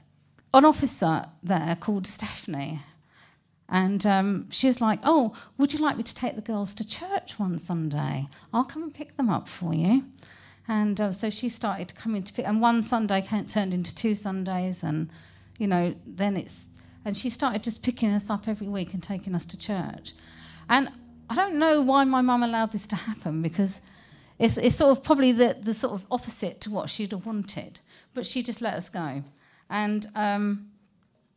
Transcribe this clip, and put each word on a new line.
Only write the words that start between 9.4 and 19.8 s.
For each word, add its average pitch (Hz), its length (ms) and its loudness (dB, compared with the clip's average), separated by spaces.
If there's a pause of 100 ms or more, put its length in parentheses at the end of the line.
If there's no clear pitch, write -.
for 165 280 -4
you." 196 300 4 (640)
And, 214 340 0
uh, 202 120 0
so 214 180 -4
she 226 180 -4
started 196 460 -6
coming 214 280 -4
to 196 100 -10
pick, - 140 -4
and 214 140 2
one 233 220 4
Sunday 208 400 2
ca-, 196 200 -2
turned 190 320 0
into 180 200 -2
two 220 200 0
Sundays, 185 680 -4
and, 160 280 -2 (480)
you 220 80 0
know, 180 280 2 (120)
then 196 300 -2
it's, - 320 -8 (360)
and 208 120 -4
she 247 140 -4
started 240 320 -2
just 220 200 -6
picking 240 280 0
us 202 180 0
up 208 200 -2
every 208 200 -4
week 196 240 -4
and 180 100 -6
taking 190 320 -6
us 170 120 -2
to - 120 -14
church. - 540 -6 (560)